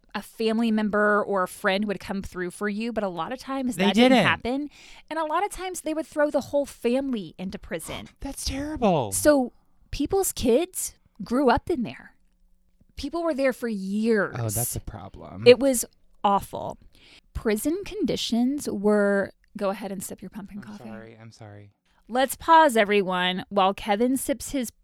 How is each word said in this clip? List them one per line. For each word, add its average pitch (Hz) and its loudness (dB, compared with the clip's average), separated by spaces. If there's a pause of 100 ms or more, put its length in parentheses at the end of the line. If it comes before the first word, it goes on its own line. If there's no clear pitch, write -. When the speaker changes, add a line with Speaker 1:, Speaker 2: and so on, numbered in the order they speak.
(160)
Speaker 1:
a 202 -6
family 226 0
member 208 2
or 190 0
a 180 -2
friend 202 0
would 208 -4
come 196 -6
through 180 -8
for 208 -6
you, 220 -4
but 214 -2
a 196 -2
lot 170 -6
of 262 -8
times 262 -4
Speaker 2:
They 170 0
Speaker 1:
that 202 6
didn't 247 8
Speaker 2:
didn't. 214 6
Speaker 1:
happen. 247 0 (380)
And 320 -6
a 311 -2
lot 320 0
of 415 -6
times 370 -8
they 311 -4
would 311 -4
throw 294 2
the 285 2
whole 285 0
family 240 -2
into 185 -8
prison. 151 -10
Speaker 2:
<gasps> - -20
That's 277 -8
terrible. 247 0
Speaker 1:
So 269 4 (400)
people's 370 -2
kids 302 -2 (280)
grew 254 2
up 208 0
in 262 -2
there. - -12 (840)
People 311 -4
were 320 0
there 262 2
for 240 -6
years. 202 0
Speaker 2:
Oh, 117 -2
that's 113 -2
a - -4
problem. - -14
Speaker 1:
It 240 10
was 262 0 (380)
awful. 196 -2 (580)
Prison 294 -2
conditions 277 -2
were, 202 2 (260)
go 202 -2
ahead 196 -8
and 185 -10
sip - -14
your 185 -14
pumpkin 208 -14
Speaker 2:
I'm 196 -14
Speaker 1:
coffee. 208 -16
Speaker 2:
sorry, 113 -16
I'm 113 -18
sorry. 104 -18 (400)
Speaker 1:
Let's 254 -2
pause, 320 6
everyone, 185 2
while 196 4
Kevin 233 0
sips - -4
his 254 -4 (120)